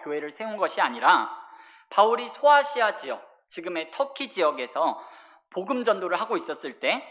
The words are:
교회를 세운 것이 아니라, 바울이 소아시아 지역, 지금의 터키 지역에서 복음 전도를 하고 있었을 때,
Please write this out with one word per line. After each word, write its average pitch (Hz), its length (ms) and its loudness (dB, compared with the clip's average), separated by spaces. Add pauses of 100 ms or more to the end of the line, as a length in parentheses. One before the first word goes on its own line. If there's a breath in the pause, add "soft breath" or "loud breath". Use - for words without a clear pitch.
교회를 147 280 -6
세운 214 260 -10
것이 175 240 -2
아니라, 123 540 2 (540 loud breath)
바울이 233 460 4
소아시아 285 600 4
지역, 123 300 -10 (240)
지금의 170 420 -8
터키 277 380 -4
지역에서 147 760 -2 (460 loud breath)
복음 240 340 -4
전도를 185 360 0
하고 220 180 -2
있었을 151 420 -10
때, 190 320 -2